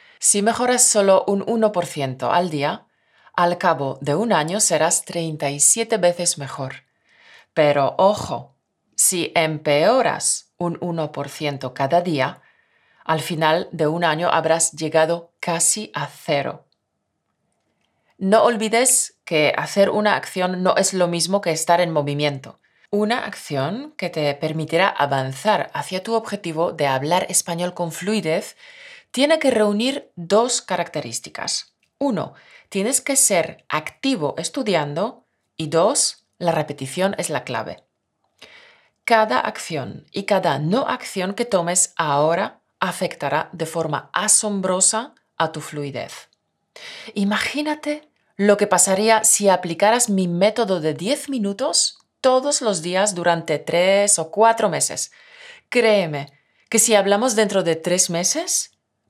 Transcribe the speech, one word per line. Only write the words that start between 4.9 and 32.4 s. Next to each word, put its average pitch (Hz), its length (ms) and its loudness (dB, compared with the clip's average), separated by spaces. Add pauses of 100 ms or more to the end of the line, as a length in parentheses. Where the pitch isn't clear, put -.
treinta 160 460 -6
y 143 100 -6
siete 226 380 2
veces 175 400 0
mejor. 135 460 -10 (720)
Pero 143 420 4
ojo, 185 580 0 (400)
si - 400 0
empeoras 160 1200 2
un 175 220 -6
uno 165 320 -4
por 147 160 -8
ciento 139 460 -6
cada 135 280 2
día, 143 420 -2 (600)
al 160 180 -2
final 160 500 0
de 156 160 0
un 165 160 -2
año 165 260 2
habrás 160 440 2
llegado 160 680 0
casi 175 560 -2
a 147 100 -6
cero. - 640 -4 (1500)
No 202 240 4
olvides 233 840 2
que 151 320 2
hacer 190 320 2
una 208 260 2
acción 180 460 -4
no 185 160 4
es 196 160 2
lo 180 140 2
mismo 170 340 -2
que 180 100 -2
estar 170 300 2
en 170 100 0
movimiento. 143 680 -2 (320)
Una 214 340 0
acción 190 720 -6
que 180 140 -6
te 147 240 -2
permitirá 160 520 0
avanzar 135 840 -2
hacia 185 300 -6
tu 226 100 -4
objetivo 196 600 -4
de 151 120 -2
hablar 139 440 0
español 180 440 -2
con 170 180 -6
fluidez 180 640 -4 (560)
tiene 302 280 4
que 277 120 2
reunir 214 640 0
dos 208 460 2
características. - 1120 -8 (220)
Uno, 233 360 -2 (360)